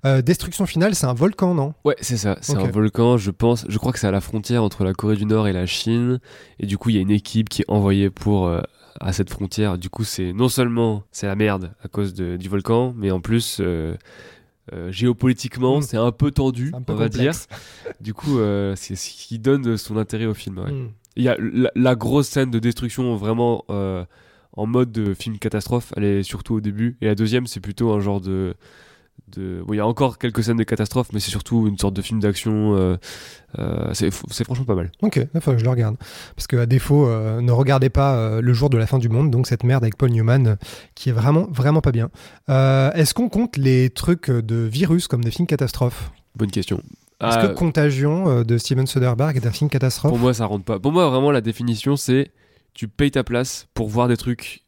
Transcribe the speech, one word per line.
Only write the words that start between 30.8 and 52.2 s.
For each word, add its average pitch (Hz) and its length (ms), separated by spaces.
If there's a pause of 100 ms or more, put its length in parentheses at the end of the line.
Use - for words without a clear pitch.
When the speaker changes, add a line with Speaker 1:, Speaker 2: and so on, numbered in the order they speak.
Speaker 2:
mais 110 80
c'est 98 120
surtout 110 340
une 101 100
sorte 98 180
de 98 80
film 110 180
d'action. 107 560
Euh, 92 200 (600)
euh, 80 360
c'est, - 160 (200)
c'est - 140
franchement 127 200
pas 117 120
mal. 85 160 (100)
Speaker 1:
Ok, 208 140
il 143 240
faudrait 139 160
que - 40
je 110 40
le 123 60
regarde. 117 260 (400)
Parce - 100
que 135 100
à 120 100
défaut, 135 400
euh, 110 340
ne 120 120
regardez 135 380
pas, 139 260
euh, 110 240
Le 123 120
jour 131 180
de 123 80
la 113 80
fin 135 120
du 117 100
monde, 131 240
donc 123 160
cette 120 160
merde 127 180
avec 110 140
Paul 131 140
Newman, 117 360
euh, 107 80 (400)
qui - 140
est 131 40
vraiment, 139 380
vraiment 147 300
pas 143 120
bien. 113 180 (380)
Euh, 135 440
est-ce 160 200
qu'on 233 160
compte 233 280
les 127 340
trucs - 400
de 113 260
virus 147 520
comme 120 160
des 113 80
films 170 160
catastrophes ? 127 640 (240)
Speaker 2:
Bonne 110 160
question. - 280 (400)
Speaker 1:
Est-ce 117 180
Speaker 2:
Euh, 113 100
Speaker 1:
que 190 60
Contagion, 151 760
euh, 120 160
de 117 140
Steven 131 280
Soderbergh 131 500
est 120 100
un 117 40
film 147 180
catastrophe ? 135 440
Speaker 2:
Pour 120 80
moi, 123 120
ça 113 140
rentre 98 180
pas. 110 140
Pour 131 140
moi, 170 180
vraiment, 131 220
la 131 80
définition, 117 560
c'est 135 340 (440)